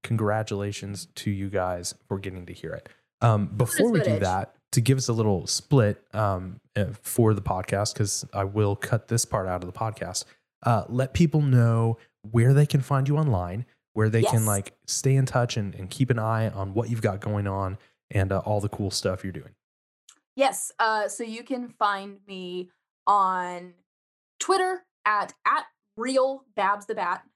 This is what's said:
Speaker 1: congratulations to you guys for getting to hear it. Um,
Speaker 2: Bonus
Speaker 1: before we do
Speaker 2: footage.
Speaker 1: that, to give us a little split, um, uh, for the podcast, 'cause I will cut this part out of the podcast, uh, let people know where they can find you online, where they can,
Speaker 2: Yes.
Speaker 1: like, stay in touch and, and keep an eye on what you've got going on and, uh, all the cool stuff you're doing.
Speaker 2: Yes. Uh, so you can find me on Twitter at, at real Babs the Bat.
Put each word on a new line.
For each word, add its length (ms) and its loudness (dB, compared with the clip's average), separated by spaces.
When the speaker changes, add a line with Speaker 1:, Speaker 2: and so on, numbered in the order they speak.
Speaker 1:
congratulations 1120 -2
to 160 -4
you 180 -4
guys 460 -4
for 120 -4
getting 260 -10
to 80 -16
hear 180 -12
it. 160 -12
Um, 260 4
Speaker 2:
Bonus 280 -2
Speaker 1:
before 160 4
we 80 4
do 60 2
Speaker 2:
footage. 160 2
Speaker 1:
that, 340 -2
to 80 4
give 160 4
us 120 -2
a 40 0
little 340 2
split, 560 2
um, 460 -2
uh, 100 0
for 320 4
the 80 0
podcast, 540 -2
'cause 380 -2
I 120 -2
will 300 0
cut 320 -2
this 180 0
part 220 -2
out 160 -4
of 80 -10
the 60 -18
podcast, 480 -6
uh, 240 2
let 240 -2
people 280 4
know 560 4
where 220 6
they 120 8
can 160 2
find 260 0
you 100 2
online, 480 0
where 160 2
they 140 4
can, 160 4
Speaker 2:
Yes. 80 2
Speaker 1:
like, 380 -2
stay 300 0
in 100 4
touch 320 0
and, 180 -6
and 140 -10
keep 200 0
an 100 2
eye 300 0
on 240 -6
what 160 -2
you've 120 -2
got 180 0
going 280 -2
on 300 -4
and, 200 2
uh, 80 2
all 220 -2
the 80 -4
cool 220 -4
stuff 320 -4
you're 100 -8
doing. 200 -16
Speaker 2:
Yes. 440 -2
Uh, 280 0
so 160 -8
you 200 -10
can 260 -6
find 560 -2
me 460 -10
on 680 0
Twitter 440 0
at, 280 0
at 200 2
real 480 0
Babs 320 0
the 80 -6
Bat. 280 -4